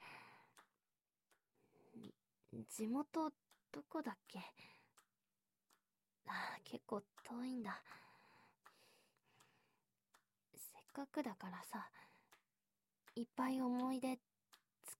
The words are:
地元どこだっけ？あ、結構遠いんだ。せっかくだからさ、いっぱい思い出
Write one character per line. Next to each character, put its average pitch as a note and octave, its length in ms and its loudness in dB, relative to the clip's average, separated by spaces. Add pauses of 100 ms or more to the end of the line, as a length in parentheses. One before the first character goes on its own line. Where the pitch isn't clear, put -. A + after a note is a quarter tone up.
(2750)
地 A3 160 0
元 D4 440 4 (420)
ど D4 160 -6
こ D#4+ 140 0
だ A#3 100 -2
っ - 60 -8 (100)
け？ F#3+ 120 -8 (1900)
あ、 - 380 -2
結 - 220 -6
構 G3+ 160 0 (200)
遠 A#3+ 220 -4
い B3+ 100 0
ん B3 80 0
だ。 F#3+ 200 -4 (2750)
せ - 240 -12
っ - 140 -20
か C#4 140 -2
く - 160 4
だ A#3 120 2
か F#3+ 160 -6
ら F3+ 140 -6
さ、 - 260 -6 (1200)
い A#3 100 0
っ - 120 -14
ぱ B3+ 140 6
い C4 100 6
思 B3 320 6
い C4 80 2
出 C4 180 2 (800)